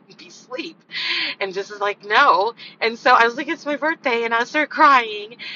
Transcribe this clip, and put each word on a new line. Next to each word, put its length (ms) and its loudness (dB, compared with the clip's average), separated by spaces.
be 100 -20
asleep." 540 -16
And 120 -6
just 180 -8
is 100 -12
like, 240 -4
"No." 480 2
And 180 -2
so 160 4
I 120 6
was 100 -2
like, 140 -8
"It's 160 -8
my 100 -2
birthday," 480 -2
and 100 -2
I 120 0
started 240 -2
crying. 680 2